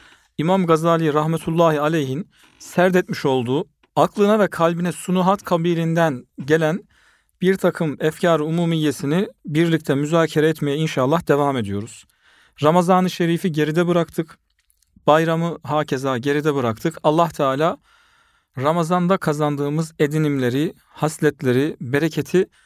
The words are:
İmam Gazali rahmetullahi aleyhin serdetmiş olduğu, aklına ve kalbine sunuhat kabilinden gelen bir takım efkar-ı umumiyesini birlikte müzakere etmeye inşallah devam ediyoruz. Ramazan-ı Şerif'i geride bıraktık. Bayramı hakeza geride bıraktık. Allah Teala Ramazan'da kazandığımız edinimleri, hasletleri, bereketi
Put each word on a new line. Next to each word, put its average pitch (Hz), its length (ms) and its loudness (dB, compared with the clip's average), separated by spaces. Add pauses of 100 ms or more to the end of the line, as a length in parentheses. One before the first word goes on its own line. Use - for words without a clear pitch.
(380)
İmam 180 280 0
Gazali 165 480 2
rahmetullahi 160 680 0
aleyhin 151 480 -2 (300)
serdetmiş 180 680 0
olduğu, 131 400 0 (300)
aklına 202 440 2
ve 190 80 2
kalbine 170 440 -2
sunuhat 185 520 -2
kabilinden 165 840 0 (200)
gelen 156 380 0 (580)
bir 190 160 2
takım 165 420 -2
efkar-ı 156 460 0
umumiyesini 160 840 0 (180)
birlikte 160 500 0
müzakere 156 540 0
etmeye 147 280 -4
inşallah 156 500 -2
devam 143 300 2
ediyoruz. 101 480 -8 (580)
Ramazan-ı 180 460 4
Şerif'i 170 420 -2
geride 156 360 0
bıraktık. 170 500 -2 (720)
Bayramı 165 560 2
hakeza 139 540 -2
geride 143 380 0
bıraktık. 127 480 -4
Allah 160 260 2
Teala 151 480 -2 (800)
Ramazan'da 175 600 0
kazandığımız 151 800 -2
edinimleri, 147 760 0 (140)
hasletleri, 143 920 -2
bereketi 151 640 -2 (200)